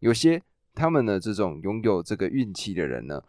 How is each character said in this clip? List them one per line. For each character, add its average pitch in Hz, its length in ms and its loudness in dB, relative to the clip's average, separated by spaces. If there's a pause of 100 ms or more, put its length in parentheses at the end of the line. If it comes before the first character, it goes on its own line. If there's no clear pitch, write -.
有 117 120 4
些 165 300 4 (320)
他 165 160 0
们 147 140 4
呢， 101 160 0
这 107 120 -4
种 92 300 -2
拥 104 200 -4
有 101 200 2
这 98 140 -4
个 92 120 -2
运 120 240 -2
气 95 220 -8
的 85 120 0
人 62 200 -6
呢， 71 220 -8